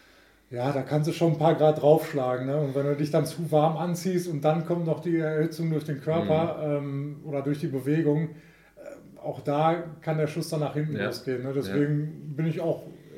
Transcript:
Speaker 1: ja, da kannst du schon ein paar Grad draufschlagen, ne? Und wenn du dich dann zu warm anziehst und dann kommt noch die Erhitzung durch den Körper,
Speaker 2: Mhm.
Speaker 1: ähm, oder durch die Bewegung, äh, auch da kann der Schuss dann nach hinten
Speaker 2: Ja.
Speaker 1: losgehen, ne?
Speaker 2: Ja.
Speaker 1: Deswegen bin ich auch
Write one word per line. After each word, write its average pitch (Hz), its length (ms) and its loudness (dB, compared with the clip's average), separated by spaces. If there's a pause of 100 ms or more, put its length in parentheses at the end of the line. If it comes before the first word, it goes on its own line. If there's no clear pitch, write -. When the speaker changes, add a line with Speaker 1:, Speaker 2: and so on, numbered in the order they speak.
(500)
Speaker 1:
ja, 123 220 -2
da 139 80 0
kannst 151 260 0
du 165 60 0
schon 165 200 2
ein 151 60 -2
paar 156 180 6
Grad 151 260 4
draufschlagen, 131 640 4
ne? 139 100 0
Und 139 180 0
wenn 139 120 0
du 143 100 0
dich 147 140 -2
dann 156 160 2
zu 160 260 -6
warm 156 240 4
anziehst 175 520 -2
und 147 140 -4
dann 156 220 2
kommt 175 220 -2
noch 160 140 -2
die 170 180 0
Erhitzung 160 520 0
durch 156 140 -2
den 143 160 -6
Körper, 160 560 0 (240)
Speaker 2:
Mhm. 143 60 -6
Speaker 1:
ähm, 143 300 -6 (100)
oder 143 160 -4
durch 147 160 -2
die 170 80 -4
Bewegung, 147 640 0 (480)
äh, - 420 -20
auch - 200 -8
da 160 440 2 (160)
kann 160 160 -2
der 151 100 0
Schuss 156 220 -4
dann 156 120 -2
nach 143 120 -2
hinten 151 240 -2
Speaker 2:
Ja. 101 120 -2
Speaker 1:
losgehen, 127 340 -4
ne? 131 80 -4
Speaker 2:
Ja. 135 40 -4
Speaker 1:
Deswegen 147 800 -2
bin 160 120 -2
ich 165 160 -2
auch 165 220 -2 (340)